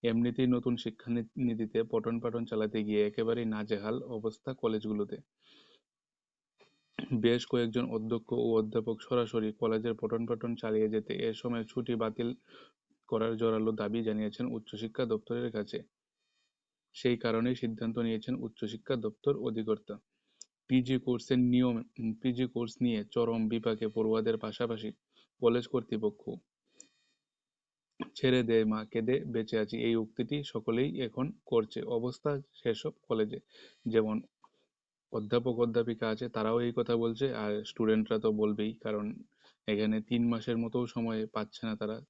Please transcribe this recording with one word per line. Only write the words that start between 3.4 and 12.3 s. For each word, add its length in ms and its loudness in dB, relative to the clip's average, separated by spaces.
নাজেহাল 500 -2
অবস্থা 460 -6
কলেজগুলোতে। 640 -2
বেশ 300 4
কয়েকজন 440 0
অধ্যক্ষ 380 -2
ও 160 2
অধ্যাপক 480 0
সরাসরি 500 0
কলেজের 420 0
পঠন 320 -2
পাঠন 280 -4
চালিয়ে 340 0
যেতে 300 -2
এ 160 0
সময় 300 -4
ছুটি 300 -4
বাতিল 340 -2